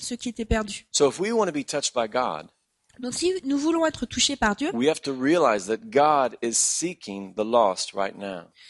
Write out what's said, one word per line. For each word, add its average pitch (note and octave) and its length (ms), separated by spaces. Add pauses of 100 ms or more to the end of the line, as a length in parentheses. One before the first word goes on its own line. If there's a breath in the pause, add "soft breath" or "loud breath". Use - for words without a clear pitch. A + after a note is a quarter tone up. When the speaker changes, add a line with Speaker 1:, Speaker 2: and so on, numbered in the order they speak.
Speaker 1:
ceux A#3+ 160
qui - 120
étaient A3+ 160
perdus. G#3+ 460
Speaker 2:
So C#3+ 180
if A#2+ 100
we G#3 120
want A3 160
to E3 60
be C#3+ 120
touched - 300
by A2+ 140
God, G#2+ 380 (520)
Speaker 1:
Donc B3 140
si F4+ 200 (120)
nous C#4 120
voulons D#4+ 280
être D4+ 200
touchés C4+ 300
par G#3 220
Dieu, D4 160
Speaker 2:
we D#3 160
have D#3 120
to C#3 120
realize C3 540
that A2 220
God C#3 520
is A#2 140
seeking G2 800
the G#2+ 100
lost A2 480
right G2 240
now. G2 240 (280 loud breath)